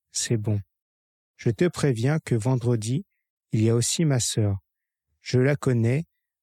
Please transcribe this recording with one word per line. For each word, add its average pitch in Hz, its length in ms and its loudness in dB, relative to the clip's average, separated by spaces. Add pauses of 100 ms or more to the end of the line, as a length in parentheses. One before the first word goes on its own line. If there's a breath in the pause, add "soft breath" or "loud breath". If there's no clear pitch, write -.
(120)
C'est - 240 -2
bon. 107 240 -2 (760)
Je - 120 -4
te 143 180 2
préviens 143 520 0
que - 160 -4
vendredi, 120 720 -2 (460)
il 110 100 2
y 110 80 4
a 117 40 4
aussi 120 300 0
ma 135 160 2
sœur. 101 380 0 (640)
Je - 160 0
la 139 180 2
connais. 127 480 0 (380)